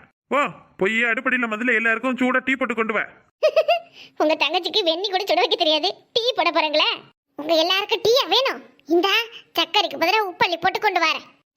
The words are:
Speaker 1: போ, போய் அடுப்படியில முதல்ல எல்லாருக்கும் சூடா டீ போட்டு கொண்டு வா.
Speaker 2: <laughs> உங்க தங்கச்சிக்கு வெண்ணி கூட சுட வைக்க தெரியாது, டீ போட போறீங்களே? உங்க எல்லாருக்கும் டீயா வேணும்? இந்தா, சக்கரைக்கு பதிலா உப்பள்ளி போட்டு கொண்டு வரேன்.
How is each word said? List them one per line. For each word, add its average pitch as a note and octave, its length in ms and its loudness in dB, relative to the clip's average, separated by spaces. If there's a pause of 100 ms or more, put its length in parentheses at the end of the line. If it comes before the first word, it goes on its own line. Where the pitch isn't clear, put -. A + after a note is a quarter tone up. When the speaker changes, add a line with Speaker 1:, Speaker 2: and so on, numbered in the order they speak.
(300)
Speaker 1:
போ, C4 100 0 (380)
போய் G#3+ 260 0
அடுப்படியில B3 440 0
முதல்ல A3 320 0
எல்லாருக்கும் A3+ 400 0
சூடா B3+ 200 2
டீ C4 160 -2
போட்டு B3+ 200 -4
கொண்டு A3+ 200 -2
வா. E3+ 80 -2 (400)
Speaker 2:
<laughs> E5 400 2 (340)
உங்க D#4 180 2
தங்கச்சிக்கு E4 480 -2
வெண்ணி E4+ 260 0
கூட F#4+ 140 -2
சுட F4 180 0
வைக்க G4 160 0
தெரியாது, D#4 320 0 (220)
டீ A4+ 200 -2
போட E4+ 200 0
போறீங்களே? D#4 380 0 (500)
உங்க D#4 140 -2
எல்லாருக்கும் F#4 520 0
டீயா A#4 220 4
வேணும்? G#4 320 0 (280)
இந்தா, F4 260 2 (400)
சக்கரைக்கு E4+ 460 -2
பதிலா F#4+ 240 2
உப்பள்ளி F4+ 340 -2
போட்டு F4+ 220 -2
கொண்டு G4 240 0
வரேன். D4+ 220 -2 (320)